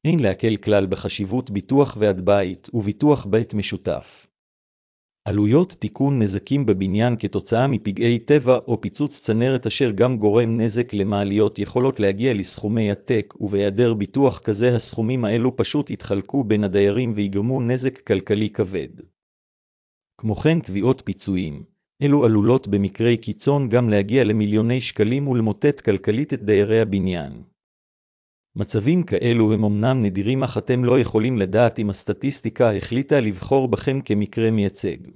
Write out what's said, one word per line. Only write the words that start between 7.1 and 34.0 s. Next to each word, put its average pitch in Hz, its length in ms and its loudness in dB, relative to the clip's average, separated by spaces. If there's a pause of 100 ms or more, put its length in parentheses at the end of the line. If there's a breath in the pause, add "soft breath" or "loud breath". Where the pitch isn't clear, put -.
כתוצאה 113 480 -2
מפגעי 117 520 -2
טבע 127 480 4
או 113 140 -2
פיצוץ 143 400 -6
צנרת 120 460 0
אשר 120 240 0
גם 117 280 2
גורם 113 420 2
נזק 117 340 -2
למעליות 101 640 0
יכולות 127 420 0
להגיע 104 340 0
לסכומי 104 560 -2
עתק, 107 500 -2
ובהיעדר 101 540 2
ביטוח 123 440 0
כזה 113 360 0
הסכומים 117 500 -2
האלו 117 320 0
פשוט 143 340 -2
יתחלקו 104 540 -4
בין 104 200 0
הדיירים 101 520 0
ויגרמו 104 440 -2
נזק 127 460 -4
כלכלי 104 440 0
כבד. 92 500 -6 (1160)
כמו 107 160 -4
כן 160 260 2
תביעות 101 440 -2
פיצויים, 92 600 -6 (380)
אלו 143 220 4
עלולות 110 440 2
במקרי 104 480 0
קיצון 135 520 -2
גם 117 200 2
להגיע 107 360 2
למיליוני 107 560 0
שקלים 123 480 -2
ולמוטט 120 520 0
כלכלית 110 520 -2
את 120 100 -6
דיירי 104 380 2
הבניין. 92 640 -4 (1120)
מצבים 117 460 0
כאלו 113 500 2
הם 107 120 0
אמנם 110 380 0
נדירים 101 400 -2
אך 123 160 -4
אתם 123 260 0
לא 120 160 4
יכולים 117 380 0
לדעת 107 400 2
אם 104 120 -2
הסטטיסטיקה 113 880 -2
החליטה 135 440 0
לבחור 120 480 0
בכם 135 320 -2